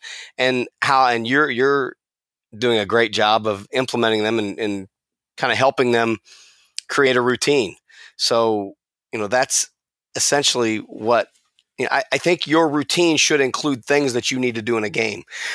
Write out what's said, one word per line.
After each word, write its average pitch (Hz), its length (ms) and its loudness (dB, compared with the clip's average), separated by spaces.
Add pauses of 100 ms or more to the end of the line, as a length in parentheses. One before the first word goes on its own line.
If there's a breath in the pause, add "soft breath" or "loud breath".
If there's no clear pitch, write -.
(380 loud breath)
and 127 300 0 (140)
how, 131 260 4
and 117 180 0
you're, 143 240 2
you're 131 460 0 (640)
doing 117 200 2
a 104 80 0
great 110 280 2
job 107 340 2
of 101 240 -4
implementing 113 520 0
them 110 140 0
and, 101 220 -4
and 101 280 -6 (500)
kinda 120 180 0
helping 131 380 2
them 113 240 2 (720 loud breath)
create 135 260 2
a 123 60 2
routine. 123 560 0 (400 loud breath)
So, 110 560 0 (400)
you 117 60 -4
know, 107 80 -2
that's 127 420 0 (440)
essentially 123 640 0
what, 113 500 0 (480)
you 135 60 -4
know, 120 80 -2
I, 135 120 0 (100)
I 139 60 2
think - 280 0
your 156 220 4
routine 151 480 2
should 147 240 2
include 131 420 -2
things 143 300 2
that 120 180 -2
you 131 80 -2
need 123 160 -2
to 113 60 -6
do 113 160 0
in 107 80 -2
a 104 40 -4
game. 104 340 -4 (320 loud breath)